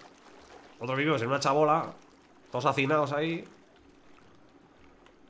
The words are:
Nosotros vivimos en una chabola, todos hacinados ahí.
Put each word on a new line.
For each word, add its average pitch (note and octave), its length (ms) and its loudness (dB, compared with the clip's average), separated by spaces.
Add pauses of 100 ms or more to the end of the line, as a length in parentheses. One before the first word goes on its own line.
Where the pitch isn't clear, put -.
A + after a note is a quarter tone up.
(760)
Nosotros B2+ 240 -6
vivimos D3 240 2
en A#2 60 -2
una C3+ 120 -2
chabola, D3+ 520 2 (580)
todos B2 160 -4
hacinados C#3+ 460 0
ahí. D#3+ 320 -4 (1900)